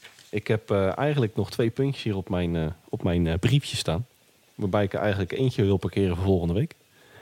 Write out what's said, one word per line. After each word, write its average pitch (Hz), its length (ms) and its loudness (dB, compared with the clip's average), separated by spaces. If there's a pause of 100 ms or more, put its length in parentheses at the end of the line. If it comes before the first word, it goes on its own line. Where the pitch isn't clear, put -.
(300)
Ik - 180 -6
heb, - 240 -2
eh, 95 260 2
eigenlijk 139 380 0
nog 98 160 -2
twee 117 180 0
puntjes 135 340 -2
hier 110 120 -2
op 95 140 -6
mijn, 87 260 0
eh, 80 100 0 (240)
op - 140 -6
mijn, 87 240 2
eh, 80 120 0
briefje 123 380 2
staan. 87 280 -2 (500)
Waarbij 104 280 0
ik 98 100 -2
er - 60 -2
eigenlijk 98 320 0
eentje 127 320 0
wil 98 140 4
parkeren 95 380 0
voor 90 100 -2
volgende 87 280 2
week. 120 200 -2 (480)